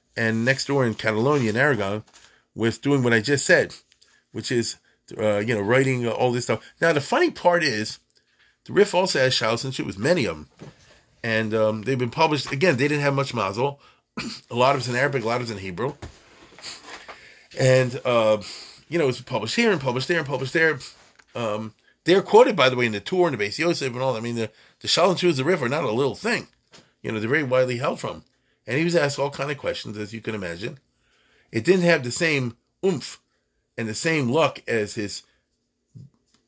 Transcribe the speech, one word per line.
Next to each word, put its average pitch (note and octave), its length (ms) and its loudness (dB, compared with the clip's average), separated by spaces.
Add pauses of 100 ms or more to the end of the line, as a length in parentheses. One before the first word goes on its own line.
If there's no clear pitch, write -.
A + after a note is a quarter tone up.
(160)
and A2+ 280 0
next C3 220 0
door C#3 180 2
in A2+ 100 0
Catalonia, A2+ 560 0
in G#2 60 -2
Aragon, G#2+ 460 0 (540)
with A2+ 260 -2
doing C#3 220 2
what A#2+ 80 4
I A2+ 80 4
just C#3 260 -2
said, C#3+ 260 4 (600)
which - 180 -8
is A#2 260 0 (420)
uh, G#2+ 200 2
you A2 160 -2
know, G#2 60 -2
writing, B2 460 2
uh, A2+ 40 0
all B2 220 2
this A#2+ 120 -2
stuff. A2+ 180 -2 (180)
Now, E3 120 4
the D3 80 2
funny D4+ 300 0
part F3 320 2
is, A2 360 -2 (640)
the - 80 -14
Rif G3 220 4
also F3+ 240 2
has C3 160 4
Shalos A#2 300 0
and C3+ 80 -4
Shuvas, - 260 -6
many C#3 280 2
of E2 100 -4
'em. D2+ 120 -18 (720)
And, A2 320 0
um, A2 280 2
they've C3 160 -2
been B2 120 -2
published. D3+ 420 0
Again, C#3+ 240 2
they C3+ 120 0
didn't D3 140 -2
have C#3+ 120 2
much C3+ 200 -2
mazel. A#2 460 -2 (360)
<clears throat> - 340 -12
A - 40 -12
lot B2 200 4
of C3+ 60 -2
it's A#2 80 -8
in B2 80 -2
Arabic, C3+ 280 0
a - 20 -2
lot A#2 100 -2
of B2+ 60 -4
it's A2+ 80 -8
in G#2 80 -8
Hebrew. F#2+ 360 -6 (1600)
And, C3 460 4
uh, A2 380 2 (460)
you D#3+ 100 -4
know, D3 100 2
it's B2 120 -4
published - 360 -4
here A#3 140 2
and F3 100 0
published C3 280 -4
there F3 100 0
and D3 80 -4
published C3 260 -6
there. D#3+ 260 2 (560)
Um, A2 400 -4 (300)
they're F3+ 180 4
quoted, A3+ 340 6
by C3 120 6
the B2+ 80 0
way, B2 100 2
in A2+ 60 0
the G#2 80 -4
Torah F3 300 2
and B2+ 80 -6
the G#2 60 0
Beis G2+ 140 -6
Yosef D3 340 -2
and B2 100 -6
all C3 100 0
that. A2+ 80 -2
I - 20 -8
mean, A#2+ 140 -4
the, A2+ 140 -2 (300)
the - 80 -10
Shalos F3+ 220 4
and F3 80 0
Shuvas F3 120 2
of D3+ 60 0
the C3 80 -2
Rif E3 180 0
are A#2+ 60 -2
not D3+ 160 -2
a A#2+ 60 -2
little A#2+ 240 0
thing. G3+ 340 -4 (540)
You B2 100 -6
know, A2 80 -4
they're A2 80 -4
very D3+ 140 0
widely B2+ 360 0
held D3+ 220 -4
from. F2 240 -10 (420)
And A#2+ 120 -4
he D#3+ 60 0
was E3+ 120 0
asked C#3+ 220 0
all C#3 120 -2
kind C#3 200 -6
of C#3 80 -6
questions, G#2 380 -6
as G#2 160 -10
you A2+ 80 -10
can A2 140 -6
imagine. G2 440 -8 (720)
It A2+ 140 -2
didn't F3+ 200 4
have E3 200 4
the B2 60 -4
same C#3 460 0 (280)
oomph F3 360 -2 (600)
and A2+ 80 -6
the A2 60 -6
same D#3 340 0
luck C#3+ 400 0
as A2 260 -2
his G#2 280 -8 (1300)